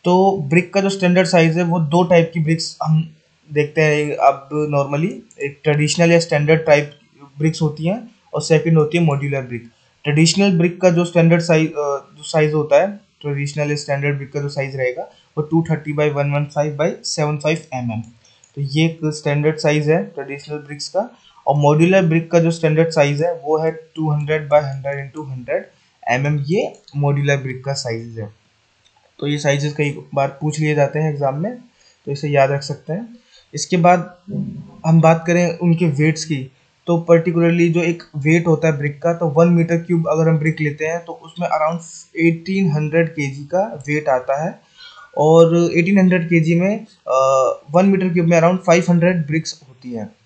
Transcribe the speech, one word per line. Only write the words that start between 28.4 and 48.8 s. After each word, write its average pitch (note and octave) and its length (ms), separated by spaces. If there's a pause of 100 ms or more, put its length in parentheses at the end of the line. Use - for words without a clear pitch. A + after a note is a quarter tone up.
तो C#3 80
ये D3 100
साइजेस D3 360
कई C#3+ 240 (180)
बार C#3 120
पूछ D3+ 320
लिए D3+ 160
जाते D3 240
हैं D#3 100
exam C#3+ 340
में, A#3+ 120 (500)
तो C#3 60
इसे C#3+ 180
याद C#3 220
रख C#3 100
सकते - 320
हैं। A3+ 240 (360)
इसके E3 240
बाद F3 400 (680)
हम D#3+ 160
बात E3 260
करें F3 300
उनके E3+ 280
weights D3+ 400
की, C3+ 260 (360)
तो E3+ 240
particularly E3+ 640
जो F3 100
एक E3+ 200 (140)
weight D#3+ 300
होता D#3+ 200
है D3 100
brick C#3+ 240
का, E3+ 120
तो E3+ 140
वन E3 200
मीटर E3+ 300
cube E3 300
अगर D#3+ 220
हम D#3+ 80
brick D#3 240
लेते D3+ 240
हैं E3+ 200
तो E3+ 80
उसमें E3 340
around D#3+ 380 (300)
eighteen E3 560
hundred D#3 380
केजी C#3+ 340
का F3 440
weight D3 220
आता C3+ 360
है, G3+ 140 (580)
और E3 560
एटीन F3 240
हंड्रेड F3+ 280
केजी E3 300
में, G3+ 300 (220)
अ, C3 120 (520)
वन F3+ 140
मीटर F#3 240
cube E3+ 180
में E3+ 120
around F3 180
five F3 320